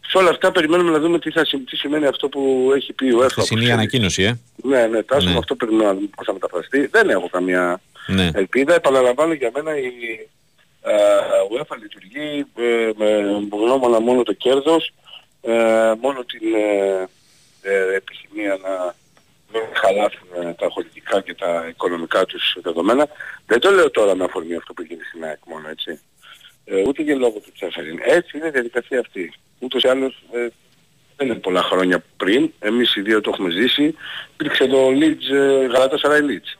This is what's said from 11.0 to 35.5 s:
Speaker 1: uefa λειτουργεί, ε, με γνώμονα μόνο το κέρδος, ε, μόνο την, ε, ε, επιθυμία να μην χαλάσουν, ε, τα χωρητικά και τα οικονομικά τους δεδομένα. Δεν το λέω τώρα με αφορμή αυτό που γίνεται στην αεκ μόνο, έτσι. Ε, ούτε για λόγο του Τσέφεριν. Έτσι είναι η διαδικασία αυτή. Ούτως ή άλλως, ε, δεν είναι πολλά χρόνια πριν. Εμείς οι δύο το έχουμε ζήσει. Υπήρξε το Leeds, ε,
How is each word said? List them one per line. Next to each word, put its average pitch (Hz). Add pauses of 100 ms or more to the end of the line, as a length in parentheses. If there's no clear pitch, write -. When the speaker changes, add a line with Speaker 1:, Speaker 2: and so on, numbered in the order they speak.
Speaker 1:
uefa 151
λειτουργεί, 135 (100)
ε, 117
με 107 (320)
γνώμονα 120
μόνο 120
το 104
κέρδος, 139 (480)
ε, 113 (480)
μόνο 131
την, 110
ε, 98 (540)
ε, 95
επιθυμία 101
να 92 (580)
μην 147 (120)
χαλάσουν, 101 (220)
ε, 82
τα 95
χωρητικά -
και 90
τα 85
οικονομικά 87
τους -
δεδομένα. 95 (380)
Δεν 117
το 185
λέω 180
τώρα 101
με 92
αφορμή 85
αυτό -
που -
γίνεται 82
στην 82
αεκ 78 (100)
μόνο, 78
έτσι. 78 (680)
Ε, 95
ούτε 139
για 147
λόγο 117
του -
Τσέφεριν. 82
Έτσι 156
είναι 160
η 156
διαδικασία 123
αυτή. 92 (260)
Ούτως 127
ή 131
άλλως, 131
ε, 120 (680)
δεν 139
είναι 113
πολλά 90
χρόνια 90 (140)
πριν. 123
Εμείς 113
οι 104
δύο 107
το 113
έχουμε 95
ζήσει. 127 (380)
Υπήρξε 143
το 131
Leeds, 143
ε, 135